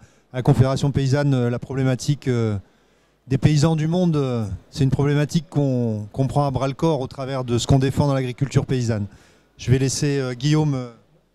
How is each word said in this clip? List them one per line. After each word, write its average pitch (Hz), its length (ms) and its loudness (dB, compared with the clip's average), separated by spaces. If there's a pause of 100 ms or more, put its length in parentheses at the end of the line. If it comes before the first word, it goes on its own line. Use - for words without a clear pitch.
(300)
à 127 60 -8
la 127 40 -4
Confédération 135 500 2
Paysanne, 139 420 2
euh, 123 160 0
la 120 100 -4
problématique, 131 680 -2
euh, 117 300 0 (680)
des 131 120 0
paysans 156 360 4
du 151 120 -2
monde, 175 280 2
euh, 127 300 0 (240)
c'est 143 140 -2
une 135 80 2
problématique 147 580 0
qu'on, 120 640 -2
qu'on 135 160 -2
prend 143 180 2
à 139 60 -2
bras-le-corps 135 500 -2
au 131 60 -6
travers 131 360 -6
de 120 140 0
ce 117 80 -2
qu'on 139 140 6
défend 135 280 0
dans 139 60 2
l'agriculture 131 520 -2
paysanne. 117 420 -2 (500)
Je - 140 -2
vais 131 80 4
laisser, 139 400 0
euh, 127 140 -4
Guillaume, 147 420 2
euh, 123 160 -8 (440)